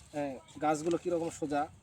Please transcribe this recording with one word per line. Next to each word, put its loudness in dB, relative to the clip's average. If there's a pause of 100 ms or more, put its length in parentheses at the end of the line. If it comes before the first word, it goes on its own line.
(140)
এ, -2 (220)
গাছগুলো 2
কীরকম 0
সোজা, 0 (160)